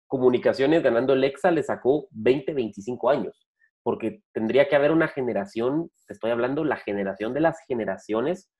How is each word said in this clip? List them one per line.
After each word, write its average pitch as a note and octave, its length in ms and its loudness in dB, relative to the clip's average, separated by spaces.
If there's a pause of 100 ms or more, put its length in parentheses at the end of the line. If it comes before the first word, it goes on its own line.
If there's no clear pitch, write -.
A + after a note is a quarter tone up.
Comunicaciones B2+ 760 2
ganando C3 320 2
el C3 100 2
Hexa C#3 260 0
le D#3 120 2
sacó B2+ 480 0
veinte, B2+ 420 0
veinticinco A2+ 580 -4
años, A#2 380 -4 (340)
porque A2 400 -4 (100)
tendría A#2+ 360 2
que D3 80 2
haber D3 160 4
una D#3+ 160 2
generación, A#2+ 840 -4 (160)
te G#2 60 -18
estoy A2+ 180 -6
hablando, B2+ 340 -2
la B2 120 -2
generación G2+ 580 -6
de C#3+ 60 -2
las D#3+ 260 2
generaciones, A2+ 920 -4